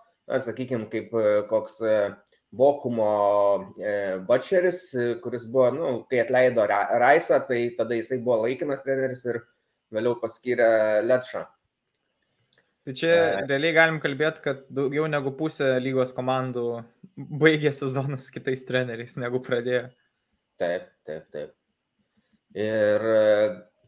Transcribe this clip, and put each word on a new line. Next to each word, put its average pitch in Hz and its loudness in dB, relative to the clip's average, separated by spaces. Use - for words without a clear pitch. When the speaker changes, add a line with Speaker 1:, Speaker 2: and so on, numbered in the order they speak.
Speaker 1:
Na, 127 -2
sakykim, 117 -6
kaip, 113 -6
e, 104 2
koks, 107 -2
e, 104 0
Bochumo, 104 2
e, 101 -4
Butcheris, 170 0
e, 120 -2
kuris 117 -8
buvo, 123 4
nu, 147 -4
kai 120 0
atleido 123 2
Ra-, 101 0
Raisą, 147 4
tai 120 -2
tada 117 -2
jisai 117 -2
buvo 117 0
laikinas 135 -4
treneris 131 -4
ir 117 -4
vėliau 117 0
paskyrė 113 2
Letšą. 120 0
Speaker 2:
Tai 135 -10
čia 165 0
Speaker 1:
E. 170 4
Speaker 2:
realiai 139 0
galim 160 4
kalbėt, 151 -2
kad 135 -4
daugiau 139 -2
negu 147 -2
pusė 143 0
lygos 127 0
komandų 127 -2
baigė 151 2
sezoną 135 -4
su - -14
kitais 131 -6
treneriais, 120 -6
negu 123 -4
pradėjo. 123 -2
Speaker 1:
Taip, 90 -4
taip, 78 -12
taip. 73 -12
Ir, 107 2
e, 110 4